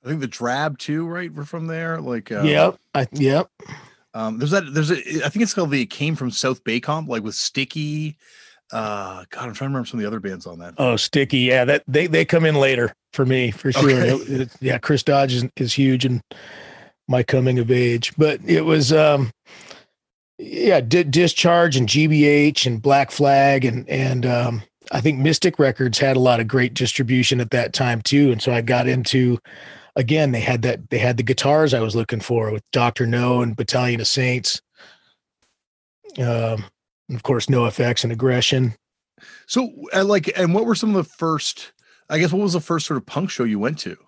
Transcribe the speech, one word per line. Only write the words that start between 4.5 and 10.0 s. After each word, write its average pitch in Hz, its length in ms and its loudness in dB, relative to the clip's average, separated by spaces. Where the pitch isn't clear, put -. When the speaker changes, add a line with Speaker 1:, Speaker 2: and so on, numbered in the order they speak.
Speaker 1:
that, 160 240 0
there's 151 160 0
a, 156 340 -4
I 147 60 -2
think 214 120 -2
it's 214 120 -2
called 165 160 -2
the 131 160 0
"Came 151 300 -4
From 127 140 -6
South 131 340 -4
Bay" 117 160 -2
comp, 151 280 -6
like, 113 140 -6
with 107 120 -10
Sticky. 151 840 -6
Uh, 101 600 -8
God, 127 180 -12
I'm 110 60 -14
trying - 0 -
to 135 180 -8
remember 123 140 -6
some 120 120 -10
of 107 40 -4